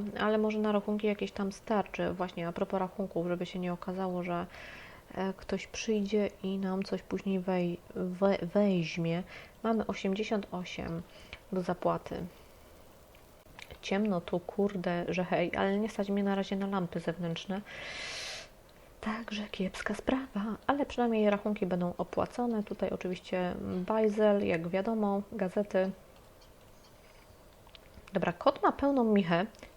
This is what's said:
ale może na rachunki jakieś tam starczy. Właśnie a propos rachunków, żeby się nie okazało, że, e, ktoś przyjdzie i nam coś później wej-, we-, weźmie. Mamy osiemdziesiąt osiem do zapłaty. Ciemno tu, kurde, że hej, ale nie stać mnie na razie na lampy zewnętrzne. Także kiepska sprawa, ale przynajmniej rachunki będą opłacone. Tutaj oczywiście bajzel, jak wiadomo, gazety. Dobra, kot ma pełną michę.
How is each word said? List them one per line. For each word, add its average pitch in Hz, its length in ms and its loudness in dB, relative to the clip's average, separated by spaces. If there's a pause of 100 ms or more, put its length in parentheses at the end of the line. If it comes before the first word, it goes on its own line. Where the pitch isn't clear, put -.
(200)
ale 214 180 4
może 214 220 2
na 214 120 2
rachunki 208 360 2
jakieś 202 240 0
tam 196 200 -4
starczy. 185 640 0
Właśnie 180 340 -4
a 170 40 -4
propos 190 280 0
rachunków, 185 480 -2
żeby 175 180 0
się 185 140 -8
nie 180 140 -2
okazało, 180 500 -2
że, 175 220 -2 (680)
e, 190 180 -2
ktoś - 340 -4
przyjdzie 208 640 0 (140)
i 190 140 -2
nam 190 260 0
coś - 180 -4
później 190 380 -2
wej-, 180 380 0 (180)
we-, 190 460 2
weźmie. 175 840 2 (400)
Mamy 226 240 2
osiemdziesiąt 202 640 -2
osiem 175 500 -6 (500)
do 190 100 0
zapłaty. 175 540 0 (1700)
Ciemno 196 400 0
tu, 175 180 -2
kurde, 180 680 0
że 180 140 0
hej, 175 340 2
ale 196 220 2
nie 214 100 0
stać 202 200 -2
mnie 202 140 2
na 196 120 2
razie 196 200 -2
na 196 120 -2
lampy 185 320 -2
zewnętrzne. 170 640 -4 (1400)
Także 220 500 -4
kiepska - 440 -2
sprawa, 262 500 0 (220)
ale 277 180 4
przynajmniej 226 440 4
rachunki 208 360 2
będą 175 320 2
opłacone. 220 640 0
Tutaj 196 260 -2
oczywiście 180 640 -2 (340)
bajzel, 214 600 4
jak 175 200 0
wiadomo, 202 540 0 (100)
gazety. 196 600 0 (2250)
Dobra, 175 200 2
kot - 300 2
ma 359 80 6
pełną 277 320 4
michę. 202 420 6 (320)